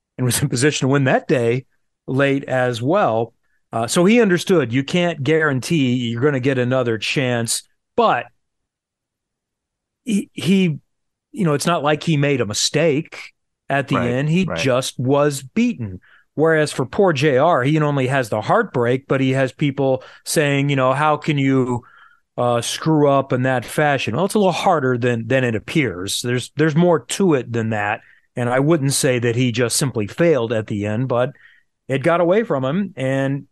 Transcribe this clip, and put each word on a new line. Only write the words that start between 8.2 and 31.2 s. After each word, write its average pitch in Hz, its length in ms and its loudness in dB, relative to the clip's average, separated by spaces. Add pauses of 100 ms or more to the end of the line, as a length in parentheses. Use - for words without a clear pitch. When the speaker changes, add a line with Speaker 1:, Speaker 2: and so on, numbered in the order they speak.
Speaker 1:
he, 214 300 -2
he, 170 460 2 (520)
you 202 140 -2
know, 151 80 2
it's 143 140 -2
not 170 160 0
like 151 200 0
he 160 140 0
made 143 240 0
a 110 40 0
mistake 147 880 -2 (360)
at 139 180 -2
the - 80 -2
Speaker 2:
Right, 120 140 0
Speaker 1:
end. 135 200 -2
He 180 140 2
Speaker 2:
right. 87 140 -4
Speaker 1:
just 127 420 -2
was 143 420 0
beaten. 131 600 -4 (320)
Whereas 156 380 2
for 135 140 -4
poor 190 280 2
J 135 240 2
R, 147 260 4
he 147 140 2
not 151 80 2
only 139 220 0
has 131 220 -2
the 107 120 -2
heartbreak, 131 640 0
but 135 140 0
he 131 100 0
has 131 200 0
people 135 520 -2 (220)
saying, 143 440 0
you 143 60 0
know, 131 180 2
"How 147 240 0
can 147 200 -2
you, 131 460 0 (540)
uh, 120 240 0
screw 147 480 2
up 135 240 2
in 127 100 0
that 127 220 0
fashion?" 143 500 0
Well, 170 100 0
it's 196 100 -4
a 220 40 2
little 185 140 4
harder 135 440 0
than, 117 300 -2
than 131 160 2
it 120 100 0
appears. 101 680 -4
There's, 123 340 -4
there's 151 200 2
more 170 260 4
to 185 320 0
it 120 180 -2
than 113 200 -2
that. 104 300 -2 (360)
And 120 120 -2
I 127 120 0
wouldn't 143 320 0
say 127 260 0
that 117 160 0
he 127 160 0
just 117 240 -2
simply 117 320 -4
failed 131 460 0
at 110 140 -4
the 101 180 -4
end, 113 240 -4
but 127 240 0 (560)